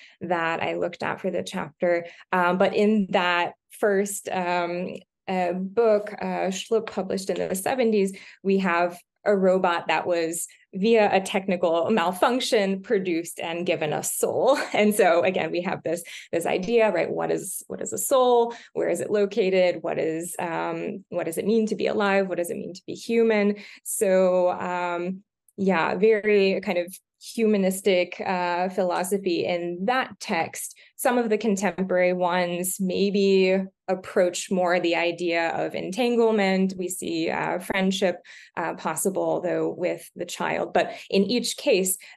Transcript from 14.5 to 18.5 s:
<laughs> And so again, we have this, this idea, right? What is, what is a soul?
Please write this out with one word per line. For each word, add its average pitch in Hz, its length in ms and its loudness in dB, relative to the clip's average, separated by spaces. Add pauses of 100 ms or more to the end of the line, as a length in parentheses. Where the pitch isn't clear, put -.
<laughs> - 60 -12
And 208 220 4
so 175 280 4
again, 185 280 0
we 170 120 -4
have 165 200 -4
this, 165 200 -4 (280)
this 165 160 -2
idea, 214 460 2
right? 165 180 0
What 165 200 -4
is, 165 360 -6
what - 160 -10
is 202 100 -8
a - 60 -6
soul? 247 560 4 (180)